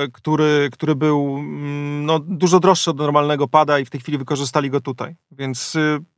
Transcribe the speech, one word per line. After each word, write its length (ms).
e, 40
który, 640
który 240
był, 440
mm, 680
no, 140
dużo 400
droższy 300
od 80
normalnego 500
pada 320
i 60
w 40
tej 120
chwili 160
wykorzystali 520
go 120
tutaj, 340
więc, 440
y, 240